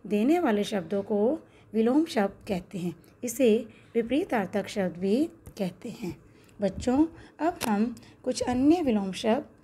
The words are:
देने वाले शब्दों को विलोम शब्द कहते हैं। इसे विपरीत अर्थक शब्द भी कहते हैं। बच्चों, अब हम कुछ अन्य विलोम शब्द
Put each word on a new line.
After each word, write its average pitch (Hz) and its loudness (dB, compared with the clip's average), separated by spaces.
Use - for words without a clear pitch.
देने 226 2
वाले 214 0
शब्दों 196 -4
को 220 0
विलोम 247 4
शब्द 202 -2
कहते 185 -6
हैं। 170 -4
इसे 240 4
विपरीत 254 0
अर्थक 196 -2
शब्द 180 -4
भी 202 2
कहते 196 -6
हैं। 175 -10
बच्चों, 247 2
अब 339 -2
हम 226 0
कुछ 254 -2
अन्य 285 4
विलोम 208 0
शब्द 240 0